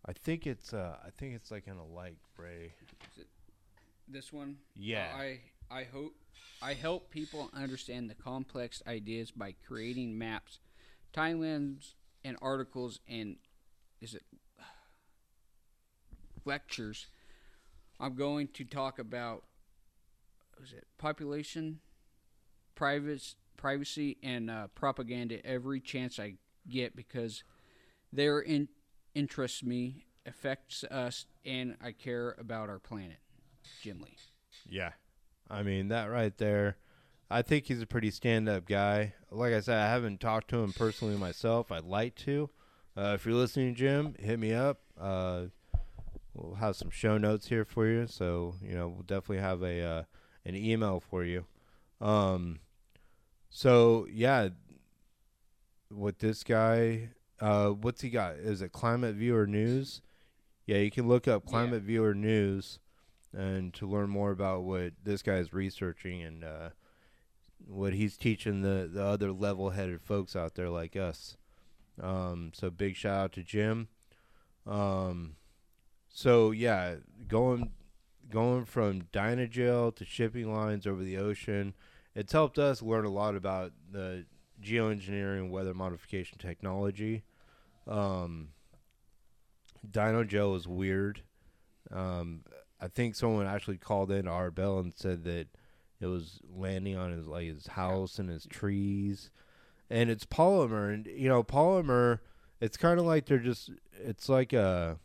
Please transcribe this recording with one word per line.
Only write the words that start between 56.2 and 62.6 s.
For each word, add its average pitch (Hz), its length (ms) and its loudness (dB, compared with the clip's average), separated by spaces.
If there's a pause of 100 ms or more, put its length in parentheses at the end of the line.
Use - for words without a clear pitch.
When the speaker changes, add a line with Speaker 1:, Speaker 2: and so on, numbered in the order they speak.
Speaker 1:
guy, 113 680 4 (280)
uh, 104 300 6
what's 107 320 0
he 131 80 -4
got? 95 280 0
Is 95 260 -2
it 87 80 -8
Climate 117 440 2
Viewer 113 300 4
News? 113 560 0 (640)
Yeah, 104 120 4
you 104 140 4
can 120 160 0
look 123 200 6
up 107 180 4
Speaker 2:
Yeah. - 60 -8
Speaker 1:
Climate 117 320 2
Viewer 107 320 4
News 101 640 2 (520)